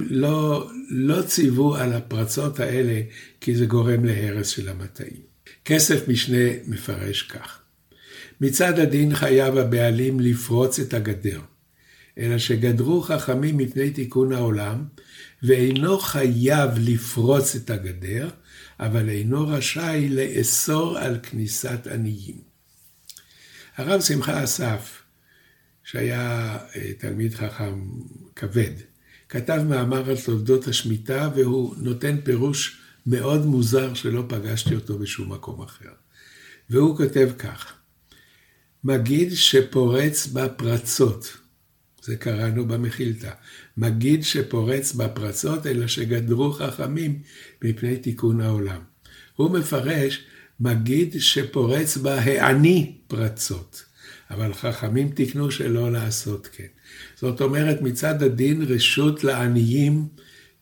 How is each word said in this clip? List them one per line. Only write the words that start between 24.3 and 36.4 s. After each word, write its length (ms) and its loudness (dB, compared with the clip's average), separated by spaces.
אסף, 580 -4
שהיה, 760 -4
אה, 240 -8
תלמיד 360 -4
חכם 460 -6
כבד, 380 -2
כתב 400 -2
מאמר 400 0
על 80 0
תולדות 500 2
השמיטה, 680 -2
והוא 420 2
נותן 460 -2
פירוש 540 -2
מאוד 380 2
מוזר 480 2
שלא 340 -2
פגשתי 480 -2
אותו 220 -4
בשום 360 -8
מקום 280 -12
אחר. 280 -18